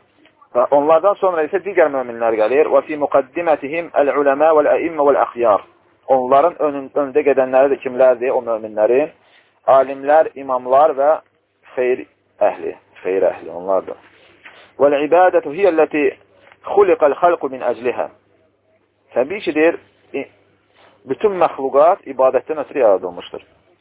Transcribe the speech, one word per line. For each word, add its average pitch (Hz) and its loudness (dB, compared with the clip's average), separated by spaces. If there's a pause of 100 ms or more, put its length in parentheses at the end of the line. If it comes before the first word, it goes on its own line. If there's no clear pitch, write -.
(560)
Və - 2
onlardan 160 2
sonra 175 -2
isə 185 -4
digər 170 0
möminlər 117 -4
gəlir. 127 2
Və 135 2
fi 151 -8
müqaddimətihim 147 -2
əl-uləmə 143 2
vəl-əimmə 151 0
vəl-əxyar. 117 0 (420)
Onların 135 2
önün-, 139 -4
öndə 143 -2
gedənləri 131 2
də 123 -6
kimlərdir? 127 0
O 127 -2
möminlərin 110 -2 (560)
alimlər, 135 2
imamlar 135 0
və 139 0 (560)
xeyr 127 -4 (340)
əhli. 90 -2 (280)
Xeyr 92 -2
əhli 82 -8
onlardır. 90 -6 (760)
Vəl-ibadətu 151 2
hiyəlləti 160 0 (600)
xuliqəl 160 2
xalqu 170 0
min 127 -10
əclihə. 113 -4 (1040)
Təbii 151 -4
ki, 170 -6
deyir, 156 2 (360)
i-, 135 -8 (800)
Bütün 190 -2
məxluqat 139 2
ibadətdən 131 0
ötürü 135 -8
yaradılmışdır. 92 -2 (380)